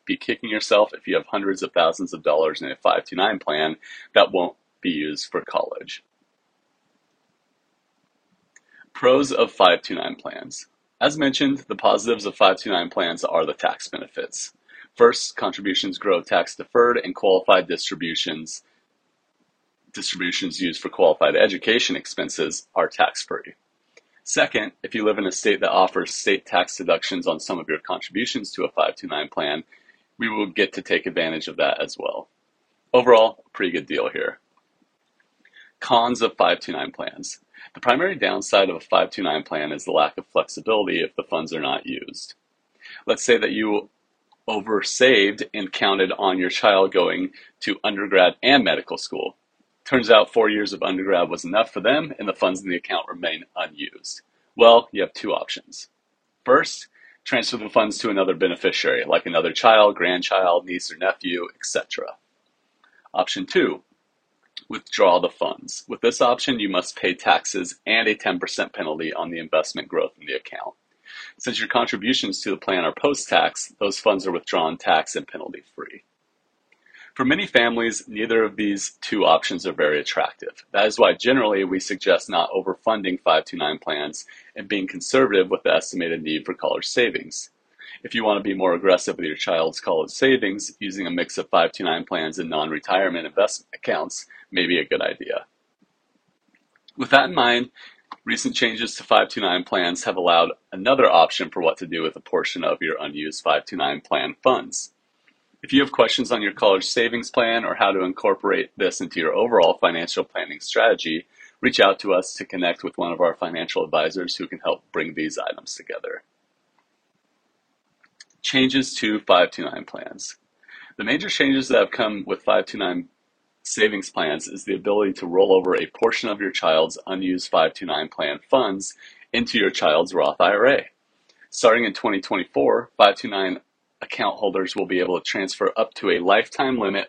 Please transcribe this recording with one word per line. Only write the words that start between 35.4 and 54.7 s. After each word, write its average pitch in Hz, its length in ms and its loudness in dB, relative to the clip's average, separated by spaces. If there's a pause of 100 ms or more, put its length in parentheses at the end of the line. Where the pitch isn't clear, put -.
Cons 120 420 0
of 113 140 0
five 87 240 2
two - 140 -10
nine 76 180 -6
plans. - 480 -12 (340)
The - 80 -20
primary 160 340 0
downside 98 540 0
of 85 80 -6
a - 40 -14
five 87 300 2
two 101 120 -6
nine 80 200 -2
plan 76 280 -6
is 73 140 -10
the 82 60 -6
lack 78 260 2
of - 100 -12
flexibility 90 720 -2
if 82 140 -6
the - 80 -4
funds 80 300 -6
are 80 80 -6
not 69 240 -4
used. - 480 -14 (720)
Let's 107 180 -2
say 120 140 4
that 107 140 -2
you 104 380 -2 (580)
oversaved 107 960 2 (100)
and 101 180 -8
counted 98 460 2
on 92 220 2
your 92 100 0
child 95 420 4
going 90 400 0 (280)
to 101 240 -4
undergrad 95 580 4
and 131 220 6
medical 82 340 -2
school. - 380 -8 (500)
Turns 120 240 0
out 107 240 8
four 110 160 4
years 104 240 -2
of 90 80 -10
undergrad 90 480 0
was 85 160 -8
enough 92 260 0
for 101 100 -8
them 127 360 0
and 104 100 -8
the 95 60 -2
funds 95 300 -2
in 95 60 -8
the 87 80 -2
account 87 300 -6
remain 85 360 -8 (120)
unused. - 640 -10 (340)
Well, 117 360 8